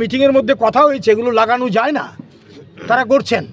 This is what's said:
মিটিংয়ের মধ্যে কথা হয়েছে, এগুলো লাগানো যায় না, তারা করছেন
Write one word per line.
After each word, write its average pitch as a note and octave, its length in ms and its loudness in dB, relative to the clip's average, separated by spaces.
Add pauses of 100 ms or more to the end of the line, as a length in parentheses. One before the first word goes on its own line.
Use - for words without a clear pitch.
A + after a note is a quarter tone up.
মিটিংয়ের C4 360 0
মধ্যে C4 160 0 (100)
কথা A3+ 240 2
হয়েছে, C4+ 240 0
এগুলো A#3 180 0 (100)
লাগানো A#3+ 260 0 (120)
যায় B3+ 220 0
না, D3+ 60 -8 (840)
তারা B3+ 220 2
করছেন A#3+ 420 0